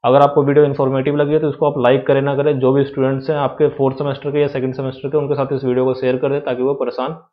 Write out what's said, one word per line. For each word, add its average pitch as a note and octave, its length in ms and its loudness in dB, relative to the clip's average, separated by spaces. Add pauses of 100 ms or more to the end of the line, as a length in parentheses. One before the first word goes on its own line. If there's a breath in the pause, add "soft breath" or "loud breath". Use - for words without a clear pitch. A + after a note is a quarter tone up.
अगर C3 180 4
आपको C#3+ 220 4
वीडियो C#3+ 220 4
informative C3+ 500 0
लगी D3 180 0
है, D#3 60 2
तो D3+ 100 0
इसको C#3 220 0
आप - 60 -8
like C3 300 2
करें C#3 140 2
ना C#3 140 -2
करें, C#3+ 240 0
जो C3 140 2
भी C#3 100 2
students C3+ 460 -2
हैं D3+ 80 0
आपके C#3+ 300 0
fourth C3+ 300 0
semester C#3+ 340 -6
के D3 100 0
या C#3+ 60 2
second C3 260 -4
semester C3 360 -8
के, D3+ 80 -2
उनके C#3+ 180 0
साथ C#3 180 -2
इस C3+ 100 -4
वीडियो B2+ 220 2
को B2+ 80 0
शेयर B2+ 240 0
कर C#3 120 -2
दें, C#3+ 120 -2
ताकि B2+ 220 -4
वो C#3 100 0
परेशान C3 440 -6 (160)